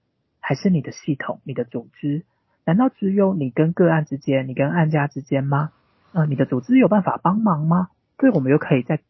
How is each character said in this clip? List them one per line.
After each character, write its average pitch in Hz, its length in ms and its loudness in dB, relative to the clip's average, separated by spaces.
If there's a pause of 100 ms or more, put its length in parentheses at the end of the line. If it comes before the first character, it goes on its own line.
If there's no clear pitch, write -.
(400)
还 - 160 -4
是 190 160 0
你 160 100 0
的 - 100 -10
系 - 240 -6
统、 - 280 -8
你 135 100 -12
的 120 100 -6
组 120 300 -12
织， 147 300 -6 (420)
难 165 100 2
道 254 140 2
只 196 240 -4
有 196 220 2
你 139 140 -4
跟 160 220 0
个 175 180 2
案 160 140 0
之 139 140 -8
间、 135 300 -2
你 131 80 -10
跟 139 160 -2
案 165 180 0
家 147 180 0
之 143 140 -12
间 135 220 -2
吗？ 143 280 -2 (400)
呃， 165 140 0
你 143 100 -4
的 135 100 0
组 127 140 -2
织 247 180 2
有 240 100 6
办 202 160 2
法 - 180 -4
帮 190 160 0
忙 170 300 0
吗？ 180 220 0 (280)
这 269 140 4
我 185 80 2
们 131 120 0
又 147 60 6
可 - 180 -2
以 123 60 2
再 151 180 -4 (100)